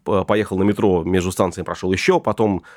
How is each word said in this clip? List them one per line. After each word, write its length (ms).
э, 220
поехал 300
на 40
метро, 420
между 280
станциями 320
прошел 260
еще, 300
потом 420